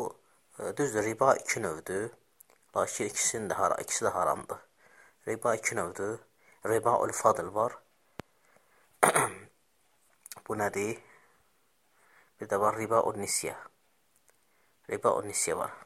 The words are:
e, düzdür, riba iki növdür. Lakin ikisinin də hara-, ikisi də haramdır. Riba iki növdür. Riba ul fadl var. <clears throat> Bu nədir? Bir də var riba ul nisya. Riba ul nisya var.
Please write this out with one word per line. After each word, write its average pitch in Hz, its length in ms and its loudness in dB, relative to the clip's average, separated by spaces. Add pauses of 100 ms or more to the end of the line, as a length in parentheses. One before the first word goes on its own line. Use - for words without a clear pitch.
(580)
e, 90 180 -6
düzdür, 110 280 2
riba 113 320 4
iki - 260 -4
növdür. 90 480 -4 (680)
Lakin 98 300 0
ikisinin 104 440 -2
də 87 40 0
hara-, 90 280 2
ikisi - 220 -2
də 104 40 2
haramdır. - 500 0 (680)
Riba 113 260 0
iki 113 220 -4
növdür. 98 440 -4 (440)
Riba 113 340 4
ul - 140 0
fadl 95 420 2
var. 113 240 0 (1200)
<clears throat> - 1500 -4
Bu 110 80 -2
nədir? 104 540 -2 (1300)
Bir 107 80 -8
də 101 120 2
var 107 180 4
riba 110 260 4
ul 104 160 -2
nisya. - 340 -4 (1400)
Riba 110 220 4
ul 104 160 0
nisya 87 300 -2
var. - 160 -4 (120)